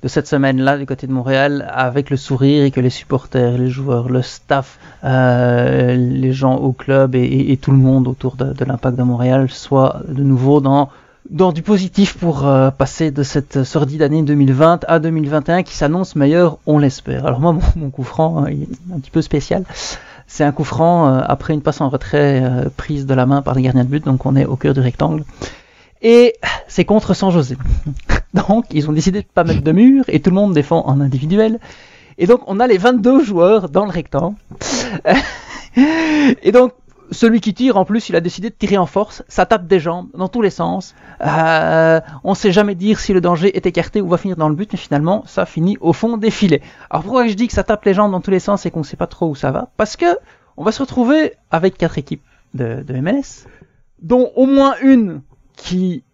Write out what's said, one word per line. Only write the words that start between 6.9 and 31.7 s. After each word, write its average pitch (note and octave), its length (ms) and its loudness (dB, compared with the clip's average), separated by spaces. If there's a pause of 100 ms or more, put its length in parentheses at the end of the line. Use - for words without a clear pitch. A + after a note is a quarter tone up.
et, B2 80 2
et, C3 280 0
et C3 40 2
tout C3+ 160 0
le C3+ 60 6
monde C3 280 4
autour B2+ 300 -6
de, C3 160 -4
de C3 120 -4
l'Impact B2+ 320 -4
de C3 60 -2
Montréal B2+ 480 0
soient C3+ 560 0
de C#3+ 160 -4
nouveau C3+ 380 4
dans, C#3 280 2 (400)
dans F3+ 220 0
du E3 120 -6
positif F#3+ 540 0
pour, C#3+ 300 -2
euh, C3+ 240 4
passer C#3 400 -4
de C#3+ 140 -2
cette C#3 400 -2
sordide D3 380 -2
année D#3 200 2
deux D3 120 0
mille C#3 180 4
vingt D#3+ 340 4
à E3 140 2
deux D#3+ 100 -2
mille D#3 180 -2
vingt D3 200 -2
et E3 40 2
un F3+ 120 2
qui - 100 -18
s'annonce E3+ 400 -2
meilleur, D#3 500 2
on D3+ 140 2
l'espère. C3 480 -2
Alors C3 140 -2
moi, E3+ 120 2
mon, D#3+ 80 0 (140)
mon D3+ 160 -6
coup C3+ 140 -8
franc, D#3+ 400 -2
hein, D3 60 -4
il D3 120 -6
est F3+ 320 -14
un C#3 60 -6
petit C3+ 100 -16
peu D#3+ 100 -2
spécial. D#3+ 440 -4 (640)
C'est - 160 -4
un C#3+ 80 2
coup C#3+ 100 -4
franc, E3 460 2
euh, C3 180 2
après - 280 -2
une D3 80 -4
passe - 180 -4
en D3 80 -2
retrait, C#3 560 0
euh, B2+ 320 -2
prise C#3+ 280 -6
de C3+ 100 -2
la B2+ 120 2
main C#3 160 2
par C3+ 140 -2
le C3 60 0
gardien B2+ 200 2
de B2 60 0
but, D3 160 -4
donc C3 220 -2
on C3+ 100 2
est C3+ 80 4
au C3+ 100 -4
cœur C#3 200 0
du C#3 60 -2
rectangle. D3+ 440 -2 (800)
Et A#3+ 340 6 (320)
c'est - 160 0
contre G#3 300 0
San F#3+ 180 0
José. C3+ 240 0 (400)
<laughs> - 380 -2
Donc, G#3 360 2
ils D3+ 180 -2
ont D3+ 40 -2
décidé F#3 300 -2
de - 40 -12
pas - 160 0
mettre C3+ 200 0
de D#3 100 0
mur B3+ 340 6
et D3+ 140 0
tout G3 100 2
le F3+ 60 2
monde G3+ 160 2
défend D#3+ 340 0
en C#3 140 0
individuel. D#3+ 580 0 (600)